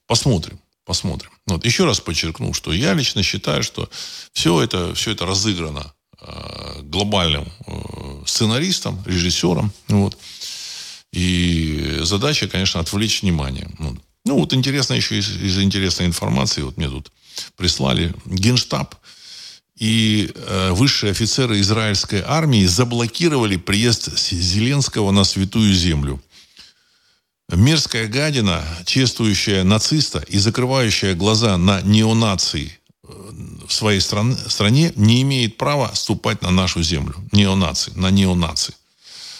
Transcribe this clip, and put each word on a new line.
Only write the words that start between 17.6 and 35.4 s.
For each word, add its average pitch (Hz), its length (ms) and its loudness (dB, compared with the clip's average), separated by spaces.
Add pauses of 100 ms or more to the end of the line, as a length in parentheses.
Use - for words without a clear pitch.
Генштаб 120 720 0 (840)
и, 110 520 2
э, 95 380 -2
высшие 107 400 2
офицеры 113 500 0
израильской 104 640 0
армии 135 420 4
заблокировали 117 920 0
приезд 101 600 0
С-, - 200 -2
Зеленского 104 720 0
на 101 140 6
Святую 98 500 2
Землю. 73 480 0 (1300)
Мерзкая 113 560 2
гадина, 113 560 0 (240)
чествующая 104 800 0
нациста 110 640 0
и 98 100 0
закрывающая 113 760 0
глаза 107 440 2
на 95 240 4
неонации, 107 960 2 (300)
э, - 40 -20 (560)
в - 40 -6
своей 104 280 2
стран-, 110 360 0 (120)
стране, 139 480 4
не 113 260 6
имеет 131 340 0